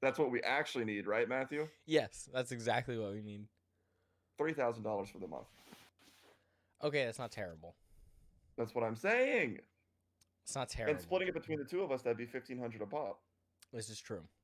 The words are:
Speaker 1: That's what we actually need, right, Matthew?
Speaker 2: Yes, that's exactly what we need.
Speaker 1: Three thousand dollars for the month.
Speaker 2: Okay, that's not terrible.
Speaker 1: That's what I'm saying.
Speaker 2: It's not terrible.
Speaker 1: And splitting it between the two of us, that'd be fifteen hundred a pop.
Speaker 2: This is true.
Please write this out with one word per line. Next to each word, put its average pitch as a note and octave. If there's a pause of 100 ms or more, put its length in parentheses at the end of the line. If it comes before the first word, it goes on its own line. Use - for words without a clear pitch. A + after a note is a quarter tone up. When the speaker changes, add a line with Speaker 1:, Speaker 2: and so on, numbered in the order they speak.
Speaker 1:
That's C3
what C#3+
we B2
actually C3+
need, G2+
right, A2
Matthew? C3 (160)
Speaker 2:
Yes, D3
that's B2+
exactly A#2+
what G#2
we G#2+
need. G#2 (920)
Speaker 1:
Three D#3
thousand A#2+
dollars G#2
for -
the F#2
month. D2 (1400)
Speaker 2:
Okay, C#3+
that's A2+
not A#2+
terrible. E2+ (800)
Speaker 1:
That's A2+
what A#2
I'm A2+
saying. A3 (840)
Speaker 2:
It's -
not C3+
terrible. A#2+
Speaker 1:
And C#3
splitting F#3
it -
between D#3
the C#3
two F3+
of E3
us, B2+
that'd A#2
be A#2
fifteen B2
hundred A2+
a G#2
pop. A#2 (500)
Speaker 2:
This A2
is G#2+
true. F#2 (200)